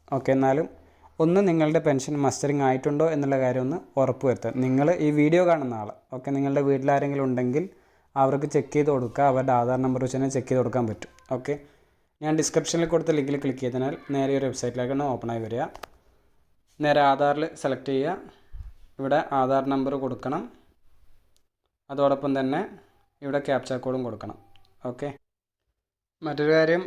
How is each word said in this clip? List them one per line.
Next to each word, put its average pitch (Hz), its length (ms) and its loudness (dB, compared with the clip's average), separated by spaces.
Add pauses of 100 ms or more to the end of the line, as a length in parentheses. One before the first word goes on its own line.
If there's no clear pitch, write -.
(160)
ഓക്കെ, 131 200 -2
എന്നാലും 135 300 2 (580)
ഒന്ന് 175 240 4
നിങ്ങളുടെ 160 400 4
പെൻഷൻ 139 260 0 (100)
മസ്റ്ററിങ് 143 440 0
ആയിട്ടുണ്ടോ 143 460 2
എന്നുള്ള 139 280 0
കാര്യം 127 240 0
ഒന്ന് 160 120 -2 (240)
ഉറപ്പുവരുത്തുക. 123 500 0 (120)
നിങ്ങൾ 131 220 2 (200)
ഈ - 20 4 (100)
വീഡിയോ 156 320 6
കാണുന്ന 127 320 0
ആൾ, 104 80 -10 (260)
ഓക്കെ, 131 200 -10
നിങ്ങളുടെ 139 320 0
വീട്ടിലാരെങ്കിലും 139 600 2
ഉണ്ടെങ്കിൽ 127 380 0 (560)
അവർക്ക് 139 320 0
ചെക്ക് 139 220 0
ചെയ്ത് 147 180 2
കൊടുക്കുക. 123 380 0
അവരുടെ 131 280 2
ആധാർ 127 260 0
നമ്പർ 131 200 0
വെച്ച് 127 120 -4
തന്നെ 135 180 0
ചെക്ക് 120 140 -4
ചെയ്ത് 131 120 4
കൊടുക്കാൻ 117 280 0
പറ്റും. - 220 -12 (260)
ഓക്കെ, 143 180 -6 (680)
ഞാൻ 156 160 0
ഡിസ്ക്രിപ്ഷനിൽ 165 540 0
കൊടുത്ത 165 240 0
ലിങ്കിൽ 143 260 0
ക്ലിക്ക് 131 200 -4
ചെയ്തതിനാൽ 127 300 -2 (220)
നേരെ 135 220 0
ഒരു 135 100 -2
വെബ്സൈറ്റിലേക്കാണ് 127 680 -4
ഓപ്പൺ 113 200 -6
ആയി 113 120 -6
വരിക. 117 160 -4 (1200)
നേരെ 147 260 4
ആധാറിൽ 143 360 2 (160)
സെലക്ട് 135 300 -4
ചെയ്യുക. 147 240 -2 (840)
ഇവിടെ 135 180 2 (200)
ആധാർ 131 240 2 (100)
നമ്പർ 135 200 -2 (100)
കൊടുക്കണം. 131 400 -6 (1500)
അതോടൊപ്പം 139 460 2
തന്നെ 135 220 0 (640)
ഇവിടെ 139 220 -2
ക്യാപ്ച 131 280 -2 (100)
കോഡും 127 220 -4
കൊടുക്കണം. 107 300 -12 (540)
ഓക്കെ, 143 180 -8 (1160)
മറ്റൊരു 147 300 0
കാര്യം, 165 300 4